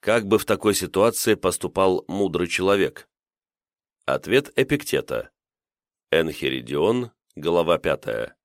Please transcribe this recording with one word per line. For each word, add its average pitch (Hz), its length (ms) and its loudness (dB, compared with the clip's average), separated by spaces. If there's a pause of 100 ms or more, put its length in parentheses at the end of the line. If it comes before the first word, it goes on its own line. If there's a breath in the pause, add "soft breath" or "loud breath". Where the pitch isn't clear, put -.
Как 110 260 0
бы 104 120 4
в - 60 -2
такой 104 300 2
ситуации 95 600 2
поступал 92 760 0
мудрый 90 400 -2
человек? 92 600 0 (960)
Ответ 113 520 -2
Эпиктета. 127 760 -2 (800)
Энхиридион, 80 1000 0 (240)
глава 82 420 0
пятая. 57 680 -4